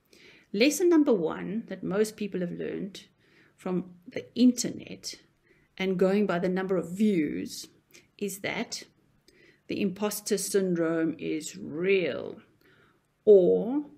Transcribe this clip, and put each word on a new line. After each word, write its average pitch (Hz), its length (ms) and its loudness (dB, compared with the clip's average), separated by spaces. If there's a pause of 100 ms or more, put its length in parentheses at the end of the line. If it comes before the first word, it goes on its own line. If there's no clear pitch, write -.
(540)
Lesson 294 360 2
number 294 240 6
one 175 540 -4
that 185 160 -10
most 202 320 0
people 196 240 -8
have 175 140 -4
learned 165 500 -8 (540)
from 180 340 -6 (160)
the - 260 -12
internet - 840 0 (640)
and 190 220 -2
going 196 260 4
by 180 140 0
the 180 100 0
number 185 280 0
of 170 120 -4
views 175 800 -2 (500)
is 196 220 -8
that - 460 -8 (840)
the - 140 -6
imposter 208 560 -4
syndrome 165 840 0
is 160 380 -8
real, 151 800 -2 (840)
or 196 600 6 (140)